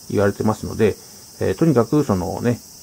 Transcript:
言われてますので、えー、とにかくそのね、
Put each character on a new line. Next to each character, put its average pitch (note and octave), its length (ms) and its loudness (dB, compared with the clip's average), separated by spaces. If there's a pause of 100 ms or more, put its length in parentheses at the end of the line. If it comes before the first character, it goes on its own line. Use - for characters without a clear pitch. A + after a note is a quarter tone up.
(100)
言 G2 100 0
わ G2+ 60 4
れ G2+ 60 2
て - 120 -6
ま G#2+ 100 2
す - 120 -8
の - 100 -10
で、 G2+ 180 2 (460)
え G2 120 0
ー、 - 60 -6
と E3 60 2
に E3 100 4
か A#2 100 4
く D3+ 200 0
そ G#2 100 0
の F2 280 -2
ね、 B2 180 0 (220)